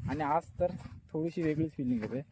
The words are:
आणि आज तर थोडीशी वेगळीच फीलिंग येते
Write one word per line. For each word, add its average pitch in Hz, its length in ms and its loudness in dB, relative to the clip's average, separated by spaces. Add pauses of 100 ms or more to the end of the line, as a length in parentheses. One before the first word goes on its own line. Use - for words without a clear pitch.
(100)
आणि 147 100 0
आज 156 220 2 (180)
तर 180 60 6 (460)
थोडीशी 160 300 -2
वेगळीच 156 300 2
फीलिंग 123 300 0
येते 110 180 -2 (120)